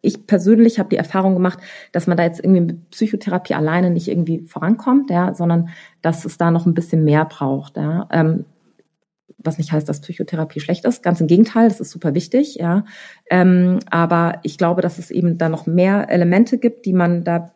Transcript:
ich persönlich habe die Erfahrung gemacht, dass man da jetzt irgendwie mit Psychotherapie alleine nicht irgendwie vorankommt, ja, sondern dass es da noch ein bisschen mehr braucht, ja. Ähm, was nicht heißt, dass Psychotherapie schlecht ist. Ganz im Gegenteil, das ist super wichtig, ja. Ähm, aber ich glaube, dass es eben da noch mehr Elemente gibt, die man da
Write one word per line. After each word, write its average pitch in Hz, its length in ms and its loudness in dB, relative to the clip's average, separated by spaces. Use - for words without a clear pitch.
ich - 240 -2
persönlich 220 520 4
habe 196 120 -2
die - 60 0
Erfahrung 190 380 0
gemacht, 180 240 -2
dass 175 140 -4
man 175 100 0
da 175 60 0
jetzt 170 200 -2
irgendwie 185 180 4
mit 170 300 -4
Psychotherapie - 640 -4
alleine 165 360 0
nicht 170 180 -2
irgendwie 165 380 -2
vorankommt, 262 640 0
ja, 180 240 0
sondern 170 360 0
dass 160 220 -4
es 156 140 -10
da 170 120 2
noch 170 160 0
ein 170 80 2
bisschen 165 300 0
mehr 151 200 4
braucht, 139 520 -6
ja. 156 360 -6
Ähm, 160 320 0
was 160 160 -6
nicht 160 140 -6
heißt, 151 160 -4
dass 147 140 -8
Psychotherapie 160 580 -8
schlecht 175 240 -6
ist. - 180 -2
Ganz 170 180 -2
im 165 60 2
Gegenteil, 220 420 4
das 202 120 -2
ist - 100 -10
super 160 240 -4
wichtig, 254 420 -2
ja. 175 280 -2
Ähm, 180 480 4
aber 170 520 0
ich - 160 -8
glaube, 175 240 0
dass 175 160 -4
es 175 120 -16
eben 170 280 -2
da 165 100 0
noch 160 180 -6
mehr 185 440 2
Elemente 180 480 2
gibt, 233 260 -2
die 190 80 -2
man 175 320 0
da 170 320 -4